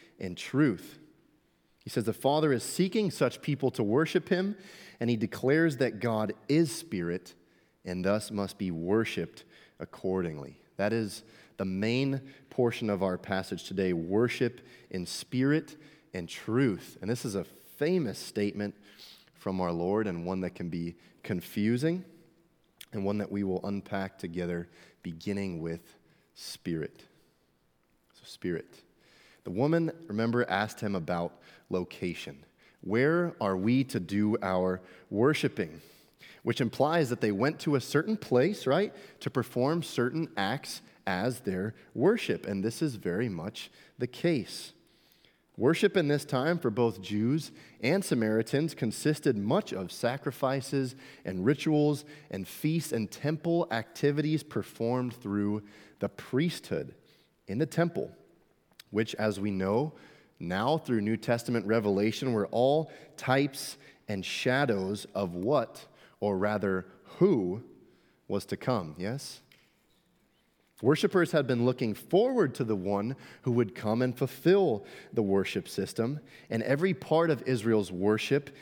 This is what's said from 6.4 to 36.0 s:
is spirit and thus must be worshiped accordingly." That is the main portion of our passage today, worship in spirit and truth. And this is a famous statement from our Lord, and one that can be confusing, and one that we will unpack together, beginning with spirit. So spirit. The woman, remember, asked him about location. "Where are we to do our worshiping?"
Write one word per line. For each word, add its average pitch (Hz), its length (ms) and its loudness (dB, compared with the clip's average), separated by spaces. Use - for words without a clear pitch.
is 156 220 4
spirit 87 640 -4
and 90 220 -4
thus 104 260 2
must 101 280 -4
be 95 120 -2
worshiped 87 760 -2
accordingly." 82 840 -4
That 104 160 0
is 113 300 -2
the 98 80 -4
main 117 560 0
portion 120 400 0
of 98 120 2
our 92 140 0
passage 95 480 -4
today, 95 280 0
worship 104 680 0
in 90 160 -6
spirit 139 720 0
and 87 160 -6
truth. 117 720 0
And 95 100 -4
this 120 140 -2
is 107 100 -4
a 95 100 -2
famous 151 720 -2
statement 104 560 -4
from 95 260 -4
our 87 120 0
Lord, 95 340 0
and 87 200 -4
one 92 140 -2
that 90 140 -4
can 90 140 -8
be 85 280 -6
confusing, 120 840 0
and 101 120 -4
one 101 140 0
that 101 140 -4
we 101 120 -2
will 92 200 -2
unpack 98 540 -6
together, 85 500 -4
beginning 92 580 -6
with 82 360 -8
spirit. - 720 -8
So - 120 -20
spirit. - 580 -6
The 101 60 -8
woman, 156 400 2
remember, 117 420 2
asked 104 320 -2
him 101 140 -2
about 87 460 -4
location. 90 760 -6
"Where 151 600 2
are 98 160 2
we 117 280 4
to 127 140 -4
do 104 440 2
our 92 380 0
worshiping?" 113 720 0